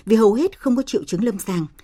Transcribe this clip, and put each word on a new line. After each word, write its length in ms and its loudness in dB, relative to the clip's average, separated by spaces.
vì 100 4
hầu 180 4
hết 260 -2
không 160 0
có 60 -2
triệu 220 -4
chứng 200 -4
lâm 140 -4
sàng, 280 -4